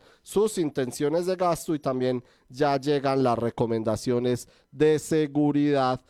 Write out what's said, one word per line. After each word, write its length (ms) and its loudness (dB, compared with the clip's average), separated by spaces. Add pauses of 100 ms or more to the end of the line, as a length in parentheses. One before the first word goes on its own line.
(240)
sus 340 0
intenciones 680 -2
de 120 -2
gasto 360 -2
y 60 -2
también 440 -2 (260)
ya 280 0
llegan 460 0
las 140 2
recomendaciones 1120 -2 (220)
de 280 2
seguridad 1120 0